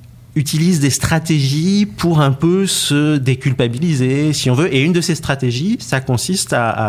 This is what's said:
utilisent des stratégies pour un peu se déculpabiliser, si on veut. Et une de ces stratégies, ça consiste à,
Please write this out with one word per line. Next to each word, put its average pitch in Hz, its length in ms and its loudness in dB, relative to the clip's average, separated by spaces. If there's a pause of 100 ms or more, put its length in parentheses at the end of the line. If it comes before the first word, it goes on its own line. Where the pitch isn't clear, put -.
(340)
utilisent 156 460 0
des 139 80 2
stratégies 160 960 0
pour 170 380 0
un 139 100 4
peu 175 340 2
se 151 520 0
déculpabiliser, 131 1120 0
si 131 180 -2
on 127 40 2
veut. 143 200 0
Et 135 60 2
une 165 140 2
de 170 80 2
ces 165 120 -2
stratégies, 135 680 -2
ça 135 200 -4
consiste 143 540 -2
à, 117 160 0 (180)